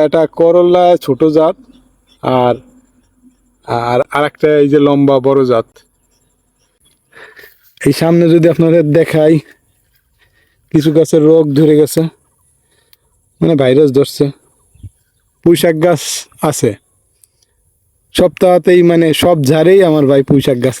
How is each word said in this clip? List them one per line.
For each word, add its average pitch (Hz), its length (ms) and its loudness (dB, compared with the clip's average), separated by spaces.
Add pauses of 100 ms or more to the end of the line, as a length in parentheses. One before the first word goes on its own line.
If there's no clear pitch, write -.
এটা 160 180 0 (120)
করলা 175 500 2 (120)
ছোট 131 300 -4
জাত 160 280 0 (680)
আর, 127 320 -2 (1300)
আর 120 160 -2 (120)
আরেকটা 147 380 -4 (100)
এই 147 100 2
যে 147 100 2
লম্বা 143 400 0
বড় 135 260 0
জাত। 117 220 -2 (2250)
এই 143 120 0
সামনে 170 360 0
যদি 165 200 2
আপনাদের 165 420 0
দেখাই, 156 420 0 (1400)
কিছু 156 180 0
গাছের 156 320 0
রোগ 160 200 4 (100)
ধরে 151 220 2
গেছে, 151 260 0 (1400)
মানে, 165 140 0
ভাইরাস 139 360 2
ধরছে। 139 340 -2 (1200)
পুঁই 170 120 2
শাক 170 260 -2
গাছ 175 180 0 (400)
আছে, 143 300 -4 (1400)
সপ্তাহতেই, 180 680 0
মানে, 170 300 2
সব 175 300 0
ঝাড়েই 160 400 2
আমার 156 220 0
ভাই 139 180 2
পুঁই 139 180 0
শাক 131 220 -2
গাছ 127 180 -4